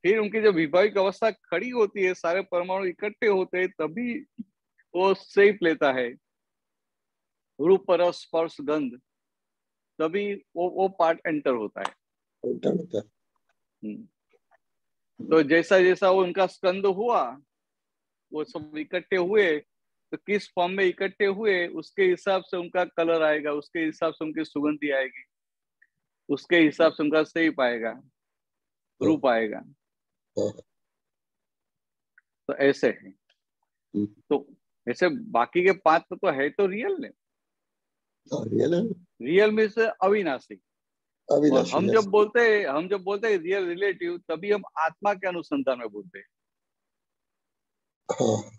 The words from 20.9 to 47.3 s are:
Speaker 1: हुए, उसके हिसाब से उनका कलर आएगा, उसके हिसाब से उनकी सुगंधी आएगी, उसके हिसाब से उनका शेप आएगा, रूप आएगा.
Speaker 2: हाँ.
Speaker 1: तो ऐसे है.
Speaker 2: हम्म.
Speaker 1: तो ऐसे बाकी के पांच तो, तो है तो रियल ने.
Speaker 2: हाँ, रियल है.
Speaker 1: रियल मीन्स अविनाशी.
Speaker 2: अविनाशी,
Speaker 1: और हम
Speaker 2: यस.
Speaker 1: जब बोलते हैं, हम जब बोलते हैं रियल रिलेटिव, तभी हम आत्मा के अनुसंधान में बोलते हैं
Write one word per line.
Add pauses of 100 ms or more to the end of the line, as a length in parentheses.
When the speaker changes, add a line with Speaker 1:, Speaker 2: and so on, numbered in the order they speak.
Speaker 1:
हुए,
उसके
हिसाब
से
उनका
कलर
आएगा,
उसके
हिसाब
से
उनकी
सुगंधी
आएगी, (1040)
उसके
हिसाब
से
उनका
शेप
आएगा, (1040)
रूप
आएगा. (760)
Speaker 2:
हाँ. (2000)
Speaker 1:
तो
ऐसे
है. (880)
Speaker 2:
हम्म.
Speaker 1:
तो (340)
ऐसे
बाकी
के
पांच
तो,
तो
है
तो
रियल
ने. (1300)
Speaker 2:
हाँ,
रियल
है. (140)
Speaker 1:
रियल
मीन्स
अविनाशी. (760)
Speaker 2:
अविनाशी,
Speaker 1:
और
हम
Speaker 2:
यस.
Speaker 1:
जब
बोलते
हैं,
हम
जब
बोलते
हैं
रियल
रिलेटिव,
तभी
हम (140)
आत्मा
के
अनुसंधान
में
बोलते
हैं (1800)